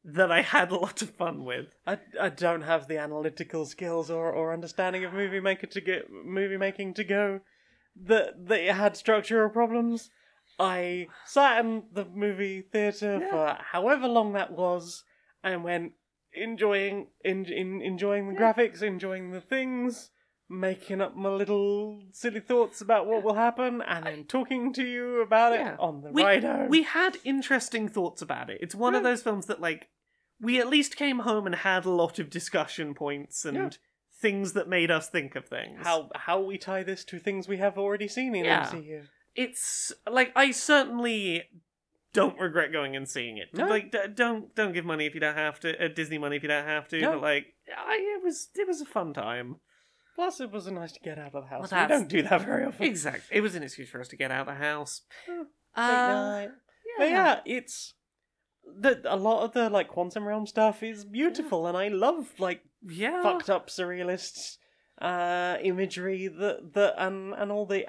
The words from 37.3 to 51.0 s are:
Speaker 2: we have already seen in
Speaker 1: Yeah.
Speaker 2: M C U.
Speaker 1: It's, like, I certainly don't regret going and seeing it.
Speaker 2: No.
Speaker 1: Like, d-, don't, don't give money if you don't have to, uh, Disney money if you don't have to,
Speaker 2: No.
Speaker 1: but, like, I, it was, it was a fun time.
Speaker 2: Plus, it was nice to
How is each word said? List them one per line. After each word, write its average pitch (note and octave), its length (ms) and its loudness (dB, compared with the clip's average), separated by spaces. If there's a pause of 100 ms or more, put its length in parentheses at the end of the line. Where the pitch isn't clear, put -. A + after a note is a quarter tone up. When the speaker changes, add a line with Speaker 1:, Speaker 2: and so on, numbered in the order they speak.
Speaker 2:
we G3 80 -2
have F#3+ 220 2
already G3+ 300 0
seen B3 260 -2
in F3+ 100 0
Speaker 1:
Yeah. E3+ 280 2
Speaker 2:
M E3 100 -10
C D3 80 -16
U. D3+ 120 -12 (320)
Speaker 1:
It's, - 580 -6 (180)
like, B3+ 260 2
I C4+ 140 6
certainly A#3 920 0 (720)
don't F#3+ 240 2
regret D#3+ 340 0
going C#3 240 -2
and C3+ 100 -6
seeing A#2+ 300 -6
it. F#2+ 160 -10
Speaker 2:
No. F3 140 -2
Speaker 1:
Like, G#3 260 0
d-, A#3 60 0 (160)
don't, A#3 400 -2
don't G#3 180 0
give E3+ 140 -4
money D#3 180 -2
if D3 100 -2
you D#3 60 -6
don't D3+ 160 0
have D3+ 240 -2
to, E3 240 -2
uh, D#3+ 40 2
Disney D#3 280 -6
money D3 200 -2
if C#3+ 60 -6
you D3+ 60 -6
don't D3 180 0
have D3+ 220 -4
to, E3+ 120 -2
Speaker 2:
No. D#3 120 2
Speaker 1:
but, D3+ 100 -2
like, D3 240 0 (300)
I, - 200 -2 (200)
it F#4 80 -8
was, E4 300 -4
it G4 120 -2
was F4 140 -4
a C#4+ 60 -10
fun F3 260 -4
time. B2 440 -6 (580)
Speaker 2:
Plus, F4+ 260 -4
it A#3+ 100 -8
was G3 200 -10
nice E3+ 220 -10
to - 80 -20